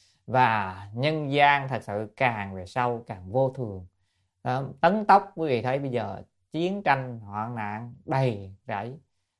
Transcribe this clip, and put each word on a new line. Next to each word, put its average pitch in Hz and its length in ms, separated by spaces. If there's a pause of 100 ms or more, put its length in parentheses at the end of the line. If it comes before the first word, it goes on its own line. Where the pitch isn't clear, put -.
(280)
Và 107 680
nhân 147 380
gian 143 360
thật 123 160
sự 107 320
càng 104 400
về 92 100
sau 120 420
càng 92 240
vô 110 180
thường. 104 360 (580)
Đó, 127 200 (180)
tấn 208 240
tốc, 202 300
quý 160 140
vị 120 120
thấy 131 180
bây 139 120
giờ 104 300 (300)
chiến 185 320
tranh, 131 360
hoạn 107 360
nạn 110 380 (120)
đầy 107 480 (140)
rẫy, 113 300 (420)